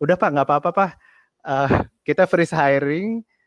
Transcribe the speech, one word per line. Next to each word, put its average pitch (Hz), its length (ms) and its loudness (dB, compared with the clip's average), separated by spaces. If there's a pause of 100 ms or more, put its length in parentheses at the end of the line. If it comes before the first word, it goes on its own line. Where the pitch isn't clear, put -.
"Udah 165 160 2
Pak, 190 160 0
nggak 139 160 0
apa-apa 147 240 0
Pak, 190 180 0 (540)
eh, 139 240 -2 (320)
kita 180 240 0
freeze 170 280 0
hiring, 156 680 0 (260)